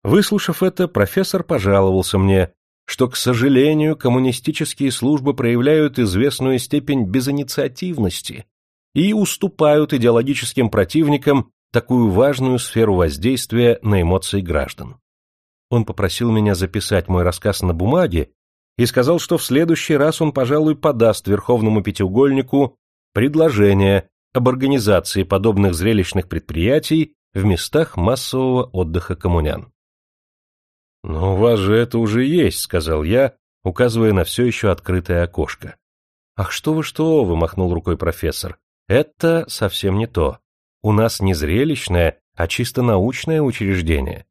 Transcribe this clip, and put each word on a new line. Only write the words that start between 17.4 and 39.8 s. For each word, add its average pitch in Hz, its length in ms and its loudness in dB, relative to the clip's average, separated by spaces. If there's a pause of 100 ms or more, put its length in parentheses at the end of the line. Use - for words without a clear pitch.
на 87 120 0
бумаге 101 560 0 (480)
и 120 80 4
сказал, 131 320 2
что - 180 -2
в - 80 -4
следующий 156 520 0
раз 151 260 0
он, 151 100 0
пожалуй, 147 420 0
подаст 117 540 0
Верховному 107 540 2
Пятиугольнику 131 960 0 (340)
предложение 104 960 2 (240)
об 123 160 0
организации 107 760 0
подобных 98 500 2
зрелищных 92 540 -2
предприятий 135 880 -2 (180)
в 95 100 -2
местах 107 520 0
массового 127 680 0
отдыха 87 540 -4
коммунян. 82 560 -2 (1300)
"Но 87 320 -2
у - 20 0
вас 113 220 4
же 98 180 2
это 117 220 0
уже 113 260 0
есть", 143 360 0
сказал 78 420 -2
я, 117 320 2 (300)
указывая 113 480 2
на 92 100 2
всё 120 220 -2
ещё 113 260 0
открытое 87 540 -2
окошко. - 520 -8 (600)
"Ах, 98 160 -6
что - 200 -4
вы, 156 120 -2
что 156 400 0
вы", 85 120 0
махнул 87 380 -2
рукой 82 220 -4
профессор. - 640 -6 (280)
"Это 165 640 0
совсем 98 500 -2